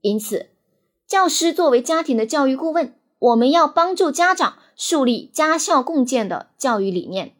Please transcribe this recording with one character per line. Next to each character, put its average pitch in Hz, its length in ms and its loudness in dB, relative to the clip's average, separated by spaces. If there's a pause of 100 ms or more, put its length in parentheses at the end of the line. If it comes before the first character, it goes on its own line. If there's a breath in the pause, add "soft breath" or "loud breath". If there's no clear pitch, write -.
因 208 160 0
此， - 340 -8 (580)
教 381 200 2
师 320 240 -2
作 330 180 2
为 247 120 4
家 320 220 -2
庭 277 120 -2
的 220 80 0
教 277 220 0
育 269 80 0
顾 320 160 -6
问， 311 240 -4 (240)
我 240 160 4
们 233 160 4
要 320 160 4
帮 349 300 0
助 349 160 0
家 349 200 2
长 294 260 -2 (180 soft breath)
树 - 280 0
立 240 300 -2
家 311 240 0
校 320 240 0
共 269 240 0
建 240 220 -2
的 - 280 -8
教 233 240 -2
育 196 120 -2
理 180 160 -4
念。 185 320 -8